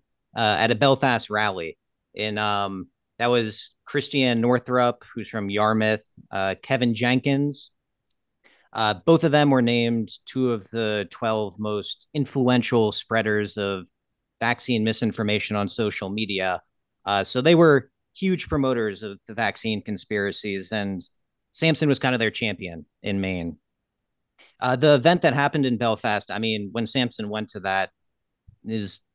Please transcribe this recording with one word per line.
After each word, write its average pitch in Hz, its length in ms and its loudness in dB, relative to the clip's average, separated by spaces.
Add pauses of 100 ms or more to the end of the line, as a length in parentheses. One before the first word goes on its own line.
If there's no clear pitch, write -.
(360)
uh, 107 220 2
at 113 120 4
a 117 60 2
Belfast 135 520 2
rally. 98 480 -2 (400)
And, 107 220 -4
um, 101 500 -2 (300)
that 117 80 0
was 117 480 -2 (100)
Christiane 131 560 0
Northrup, 123 720 0
who's 110 160 -12
from 101 220 -6
Yarmouth, 107 540 2 (260)
uh, 95 320 -2
Kevin 123 320 0
Jenkins. 139 800 0 (1000)
Uh, 107 220 0
both 165 300 4
of 147 80 4
them 147 180 6
were 131 120 4
named 117 480 0 (140)
two 127 280 0
of 104 180 -6
the 107 400 -2
twelve 110 480 -4
most 104 560 -6
influential 123 800 2
spreaders 104 640 -2
of 98 300 -4 (540)
vaccine 117 440 -2
misinformation 107 720 -2
on 101 120 -2
social 104 400 -4
media. 95 540 -4 (420)
Uh, 98 200 0
so - 160 -2
they 160 140 6
were 156 360 6 (240)
huge 190 340 -2
promoters 120 540 -2
of 101 240 -12
the 113 80 -14
vaccine 107 480 -2
conspiracies, 101 880 -4
and 98 280 -4 (520)
Sampson 160 360 2
was 139 100 2
kind 127 160 0
of 120 40 -2
their 110 120 0
champion 90 540 -6 (180)
in 101 180 -2
Maine. 87 360 -4 (1040)
Uh, 127 160 0
the 147 180 6
event 170 280 4
that 139 120 4
happened 143 300 0
in 123 140 0
Belfast, 107 520 -2
I 98 80 -6
mean, 110 340 -4
when 113 140 -4
Sampson 113 440 -4
went 107 200 -6
to 101 100 -12
that, 95 300 -2 (760)
his 110 340 -6 (140)